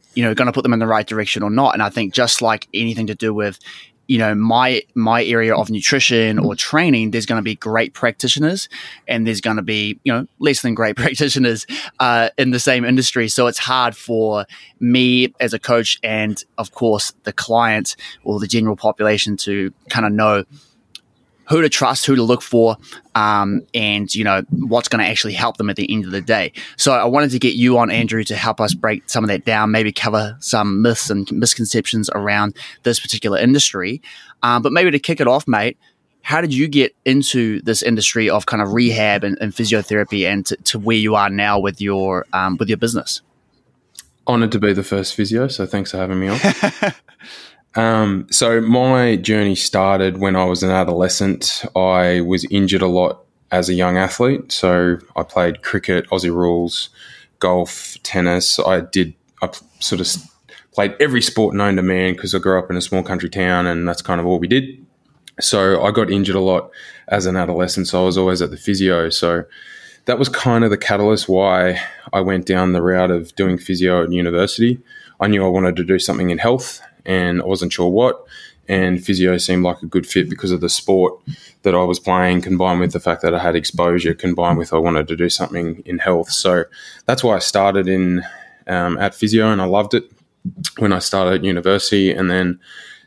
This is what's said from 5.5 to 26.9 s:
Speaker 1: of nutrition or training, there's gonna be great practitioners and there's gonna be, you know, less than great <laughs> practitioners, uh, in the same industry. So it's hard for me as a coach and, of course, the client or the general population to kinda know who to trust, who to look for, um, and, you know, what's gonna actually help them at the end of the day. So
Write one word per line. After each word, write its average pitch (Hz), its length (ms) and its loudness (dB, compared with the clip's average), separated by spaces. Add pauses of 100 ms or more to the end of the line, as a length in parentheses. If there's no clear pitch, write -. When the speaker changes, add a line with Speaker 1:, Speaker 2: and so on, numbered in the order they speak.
Speaker 1:
of 107 160 -2
nutrition 113 720 2
or - 160 -2
training, 135 560 0
there's 113 140 -4
gonna 113 160 -2
be 107 120 -4
great 110 400 -2
practitioners 143 720 -2 (380)
and 117 180 -2
there's 110 160 -2
gonna 107 220 -2
be, 107 400 -4
you 135 100 0
know, 123 140 -2 (140)
less 143 220 0
than 117 120 0
great 107 220 0
<laughs> - 0 -
practitioners, 127 680 0 (360)
uh, 117 360 2
in 127 140 2
the 123 80 0
same 127 260 2
industry. 127 440 2
So 123 180 2
it's 120 120 -2
hard 123 360 0
for 110 500 -2 (360)
me 123 580 2
as 117 160 -2
a 110 60 -6
coach 117 420 0
and, 107 400 -4 (160)
of 110 140 -8
course, 107 400 0 (100)
the 104 100 -6
client 113 600 0 (300)
or 104 160 -2
the 101 80 -4
general 110 260 0
population 107 600 0
to 98 360 -4 (160)
kinda 110 220 -2
know 107 320 2 (1080)
who 160 120 2
to 156 80 4
trust, 131 380 0
who 139 80 4
to 123 80 4
look 117 200 2
for, 113 340 2 (400)
um, 104 460 2 (120)
and, 104 400 -2
you 107 80 -4
know, 95 280 2
what's 120 360 0
gonna 110 160 -2
actually 95 300 -2
help 117 240 -4
them 104 120 -2
at 98 60 -4
the - 180 -4
end 107 120 -2
of 92 80 -10
the 98 80 -4
day. 95 320 -2 (240)
So - 160 2